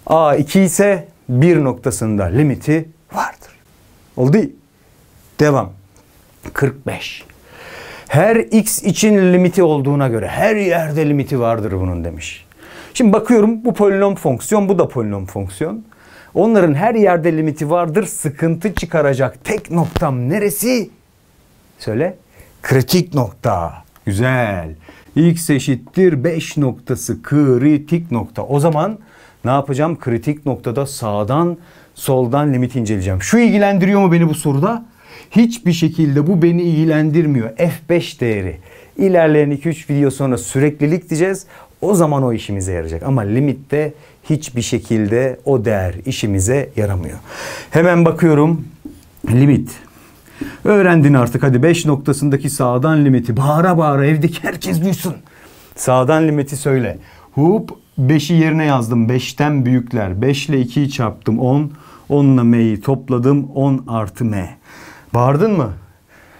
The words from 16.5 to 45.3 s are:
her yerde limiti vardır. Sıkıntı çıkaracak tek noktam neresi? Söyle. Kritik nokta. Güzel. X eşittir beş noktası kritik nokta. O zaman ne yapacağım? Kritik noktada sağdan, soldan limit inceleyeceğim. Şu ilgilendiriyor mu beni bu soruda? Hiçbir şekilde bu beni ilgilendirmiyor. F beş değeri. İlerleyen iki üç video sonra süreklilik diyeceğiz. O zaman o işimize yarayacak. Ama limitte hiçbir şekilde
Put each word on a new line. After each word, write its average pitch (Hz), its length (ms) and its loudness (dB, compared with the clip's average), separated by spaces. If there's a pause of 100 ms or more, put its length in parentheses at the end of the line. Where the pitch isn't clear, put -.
her 214 200 0
yerde 175 420 2
limiti 156 340 -4
vardır. 175 360 0
Sıkıntı 165 680 -4
çıkaracak 139 720 -2
tek - 260 -6
noktam 139 580 -2
neresi? 208 640 -2 (880)
Söyle. 139 380 -4 (460)
Kritik 135 520 0
nokta. 98 600 -4 (320)
Güzel. 104 680 -2 (420)
X 170 340 0
eşittir 143 760 0
beş 165 320 -4
noktası 127 680 -4
kritik 147 880 2
nokta. 107 320 -6
O 143 180 -2
zaman 165 380 0 (480)
ne 120 40 0
yapacağım? 143 480 -2
Kritik 135 480 -4
noktada 127 400 -4
sağdan, 123 720 -2 (380)
soldan 135 580 0
limit 127 240 -2
inceleyeceğim. 98 460 -2
Şu - 160 2
ilgilendiriyor 202 600 4
mu 185 120 4
beni 170 160 4
bu 151 60 0
soruda? 156 500 -2 (460)
Hiçbir 226 420 2
şekilde 156 540 0
bu 175 160 2
beni 170 200 2
ilgilendirmiyor. 156 920 0
F 170 160 0 (160)
beş 170 320 -2
değeri. 98 360 -2 (420)
İlerleyen 156 520 4
iki 143 180 -4
üç - 220 -8
video 143 200 2
sonra 135 280 -2
süreklilik 147 720 -2
diyeceğiz. 185 360 -2 (340)
O 190 140 0
zaman 151 280 2
o 123 100 0
işimize 98 400 -6
yarayacak. 82 300 -6
Ama 131 180 0
limitte 139 760 -2 (360)
hiçbir 123 320 -4
şekilde 113 840 -2